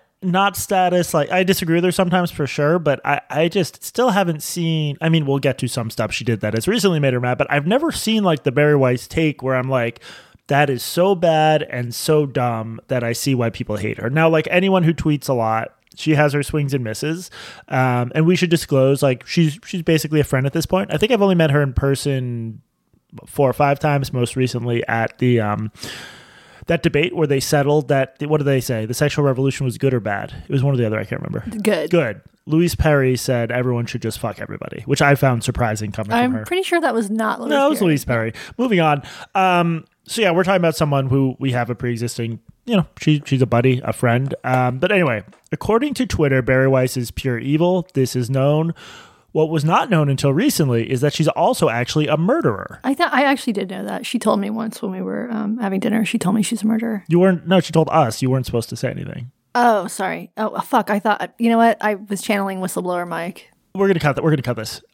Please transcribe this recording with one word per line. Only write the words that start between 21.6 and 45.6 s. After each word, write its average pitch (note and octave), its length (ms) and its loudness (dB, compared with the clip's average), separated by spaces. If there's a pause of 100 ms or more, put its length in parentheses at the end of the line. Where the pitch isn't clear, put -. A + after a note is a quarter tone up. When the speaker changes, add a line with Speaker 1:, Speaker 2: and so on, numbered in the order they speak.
Speaker 1:
in C3+ 100 -2
person B2+ 880 -2 (640)
four C#3 220 0
or B2+ 60 2
five C#3+ 240 2
times, C#3+ 340 0
most A#2+ 240 -2
recently A#2+ 500 -2
at A2+ 320 -2
the, B2 220 2
um, G#2+ 320 -2 (920)
that E3 160 0
debate C#3 320 0
where D#3 120 0
they C#3 140 2
settled C#3+ 480 2
that, C3+ 340 0
what D3+ 160 0
do C#3+ 60 0
they C3+ 160 2
say? A2+ 260 -4
The A#2+ 80 -4
sexual D3 300 0
revolution C3+ 400 0
was A#2+ 140 -4
good C3+ 160 2
or A#2+ 60 0
bad? G2+ 340 -6 (140)
It - 40 -6
was C3+ 100 2
one C#3 120 2
or - 20 0
the A#2+ 100 2
other. G#2+ 120 -2
I G#2 60 -4
can't - 180 -8
remember. - 220 -8 (180)
Speaker 2:
Good. F#3 280 0
Speaker 1:
Good. D3 300 -2 (260)
Louise D#3+ 280 2
Perry C3+ 420 2
said A#2 340 -2
everyone B2 360 -2
should - 160 -8
just A2+ 160 -6
fuck G#2 220 -8
everybody, - 460 -12
which C#3+ 140 0
I C#3+ 140 6
found B2+ 300 2
surprising G#2+ 480 -2
coming G#2 200 -6
Speaker 2:
I'm A#3+ 200 2
Speaker 1:
from A#3 80 -4
her. G#3+ 40 -10
Speaker 2:
pretty F#4 180 -2
sure F4 180 0
that D4 120 0
was A3+ 180 -2
not A3 300 -2
Louise A#3 100 -6
Speaker 1:
No, C#4 160 4
it D4 40 4
was - 80 0
Speaker 2:
Perry. G3 100 4
Speaker 1:
Louise D3 160 2
Perry. A2+ 280 -2 (260)
Moving A#3 220 2
on. D3 220 2 (320)
Um, F3 500 2 (220)
so - 140 -4
yeah, G3+ 120 4
we're F3 120 4
talking F#3+ 160 2
about E3 160 2
someone C#3+ 320 0
who C3+ 300 2
we C3 140 -2
have A#2+ 180 -2
a B2 40 -2
pre-existing, A#2 680 -4 (260)
you A#3+ 100 2
know, E3+ 100 2 (140)
she, D3+ 240 2
she's C3+ 160 0
a B2+ 60 4
buddy, B2 380 2
a A#2+ 100 -4
friend. B2+ 400 0 (100)
Um, B2+ 340 0
but F#3 140 0
anyway, C#3 300 2 (300)
according A#3 420 0